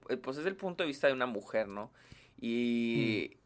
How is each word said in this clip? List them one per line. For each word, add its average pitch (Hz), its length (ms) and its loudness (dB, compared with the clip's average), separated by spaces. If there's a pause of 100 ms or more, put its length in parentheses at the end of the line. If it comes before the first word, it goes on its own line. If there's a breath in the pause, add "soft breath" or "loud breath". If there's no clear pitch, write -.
eh, 131 80 0
pues 135 220 -4
es 156 60 -4
del 190 120 -2
punto 185 260 -4
de 165 60 0
vista 139 180 2
de 139 60 8
una 127 140 2
mujer, 110 420 -2
¿no? 101 240 -8 (480 soft breath)
Y, 117 1040 0